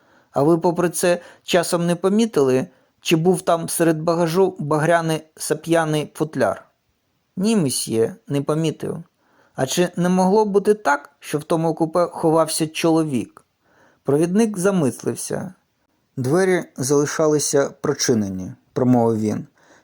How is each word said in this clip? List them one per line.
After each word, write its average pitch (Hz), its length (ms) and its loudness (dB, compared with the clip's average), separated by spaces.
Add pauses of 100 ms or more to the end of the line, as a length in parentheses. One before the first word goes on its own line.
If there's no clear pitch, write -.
(300)
А 135 120 0
ви, 165 160 4
попри 170 320 0
це, 175 300 0 (220)
часом 170 440 0
не 175 100 0
помітили, 180 720 2 (340)
чи - 160 0
був 170 260 2
там 165 260 0
серед 160 340 0
багажу 170 560 0
багряний 160 640 0 (140)
сап'яний 156 800 -2
футляр?» 127 500 -2 (720)
«Ні, 214 200 0
месьє, 120 600 0 (120)
не 143 140 -2
помітив». 151 600 -4 (520)
«А 135 120 -2
чи 175 300 0
не 175 120 0
могло 185 360 2
бути 202 300 2
так, - 440 -2
що - 200 -6
в 143 60 -6
тому 165 300 0
купе 170 320 0
ховався 160 600 0
чоловік?» 156 800 -2 (640)
Провідник 185 480 2
замислився. 170 960 -2 (640)
«Двері 170 480 0 (120)
залишалися 143 920 0 (100)
прочинені», — 107 720 -2 (200)
промовив 117 480 2
він. 107 260 -4 (380)